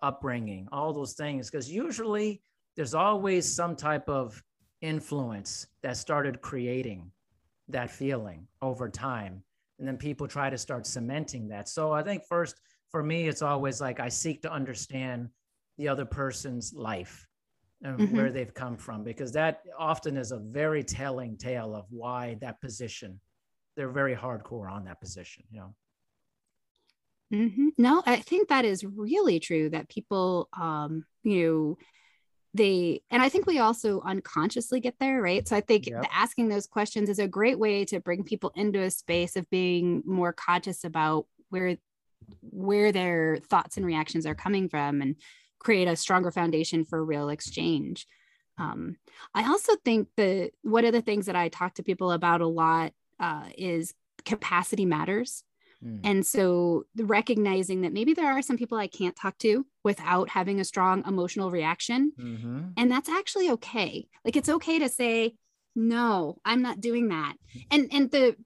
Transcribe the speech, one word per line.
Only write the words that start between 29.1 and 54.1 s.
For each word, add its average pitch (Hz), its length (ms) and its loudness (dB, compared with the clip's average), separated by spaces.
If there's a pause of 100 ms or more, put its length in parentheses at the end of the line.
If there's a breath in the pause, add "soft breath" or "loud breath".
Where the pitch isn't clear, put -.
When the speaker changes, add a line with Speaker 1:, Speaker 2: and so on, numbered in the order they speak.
Speaker 2:
true, 156 300 0
that 160 200 -4
people, 185 580 0 (100)
um, 156 480 -4 (180)
you 190 220 2
know, 160 320 2 (760 soft breath)
they, 185 480 4 (100)
and 240 100 6
I 262 80 8
think 392 160 2
we 330 140 4
also 220 420 2
unconsciously 196 800 -2
get 240 200 -4
there, 269 220 2
right? 180 260 2
So 226 80 2
I 202 60 4
think 208 260 4
Speaker 1:
Yep. 117 160 -4
Speaker 2:
the - 120 -2
asking 226 320 2
those 202 180 0
questions 208 440 0
is 202 100 0
a 202 80 2
great 208 320 2
way 202 260 2
to 196 140 -4
bring 180 240 -2
people 196 320 -4
into 202 260 2
a 185 80 2
space 175 460 -2
of 180 140 -4
being 180 560 2
more 175 280 0
conscious 180 520 -2
about 156 420 0 (220)
where, 185 280 0 (640)
where 208 500 2
their 170 460 2 (120)
thoughts - 280 2
and 196 80 -2
reactions 156 400 0
are 156 100 -2
coming 190 340 0
from, 143 320 0
and 139 160 0 (420 loud breath)
create 190 280 4
a 170 80 2
stronger 185 360 2
foundation 165 540 2
for 160 180 -2
real 147 260 -2
exchange. 151 800 -4 (500 soft breath)
Um, 160 380 -8 (400 loud breath)
I 214 140 2
also 415 340 4
think 226 320 4
that 190 360 2 (100)
one 233 240 4
of 233 80 6
the 233 80 4
things 208 240 0
that 190 100 -2
I 170 140 2
talk 180 260 -4
to 190 80 -10
people 185 280 0
about 170 300 4
a 170 60 2
lot 165 460 2 (260)
uh, 156 380 -4
is 170 360 -2 (320)